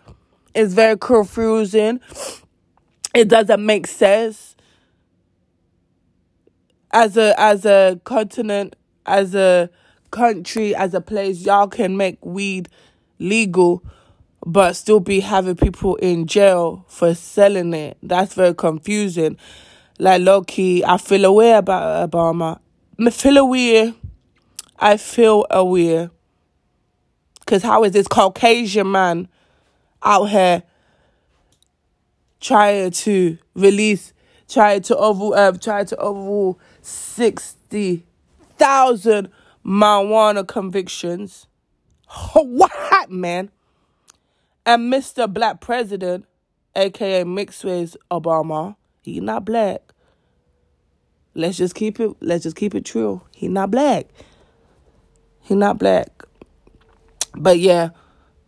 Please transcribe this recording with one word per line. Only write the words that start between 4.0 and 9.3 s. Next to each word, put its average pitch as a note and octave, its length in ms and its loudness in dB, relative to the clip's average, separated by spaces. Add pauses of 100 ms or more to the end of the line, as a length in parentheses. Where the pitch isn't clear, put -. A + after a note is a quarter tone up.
As A3 240 2
a, G#3+ 240 4
as G#3 240 2
a F#3+ 400 4
continent, G#3+ 720 -6 (280)
as G3 300 0